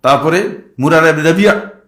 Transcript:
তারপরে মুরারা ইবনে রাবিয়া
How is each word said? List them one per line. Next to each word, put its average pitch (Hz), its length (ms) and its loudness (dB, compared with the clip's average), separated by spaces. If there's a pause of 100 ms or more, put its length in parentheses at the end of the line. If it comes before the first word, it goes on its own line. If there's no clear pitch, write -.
তারপরে 151 600 -2 (160)
মুরারা 160 300 2
ইবনে 151 140 -2
রাবিয়া 185 380 2 (260)